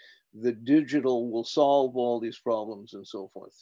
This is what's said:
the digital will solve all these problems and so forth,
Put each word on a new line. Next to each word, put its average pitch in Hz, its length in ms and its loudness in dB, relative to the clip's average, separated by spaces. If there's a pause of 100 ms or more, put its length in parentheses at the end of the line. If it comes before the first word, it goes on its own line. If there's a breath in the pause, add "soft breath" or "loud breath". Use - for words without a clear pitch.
(420 loud breath)
the 123 120 0
digital 123 800 2
will 117 140 -2
solve 139 500 4
all 120 240 0
these 110 200 -6
problems 107 560 -6
and 98 120 -14
so 95 280 -12
forth, - 280 -18